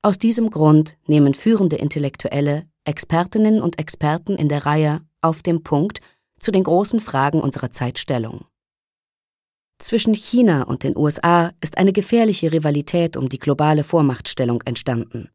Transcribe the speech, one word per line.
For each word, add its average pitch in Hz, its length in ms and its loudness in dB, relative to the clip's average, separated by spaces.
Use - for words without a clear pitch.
Aus 196 160 0
diesem 226 320 0
Grund 156 480 4
nehmen 147 280 4
führende 202 420 2
Intellektuelle, 143 880 -4
Expertinnen 190 760 0
und - 180 -2
Experten 156 560 -4
in 151 140 0
der 147 160 -2
Reihe 151 380 0
Auf 160 220 -2
dem 170 200 -2
Punkt 160 380 -2
zu 220 120 -6
den 185 120 2
großen 202 360 2
Fragen 143 420 0
unserer 131 280 -4
Zeit - 280 -6
Stellung. - 480 -6
Zwischen 226 360 0
China 208 480 2
und - 220 -6
den 139 120 -2
U 151 100 0
S 147 160 -2
A 170 380 2
ist 156 160 -6
eine 190 160 4
gefährliche 202 580 0
Rivalität 156 680 -2
um 135 100 -4
die 131 100 -8
globale 151 460 0
Vormachtstellung 127 760 0
entstanden. 120 720 -6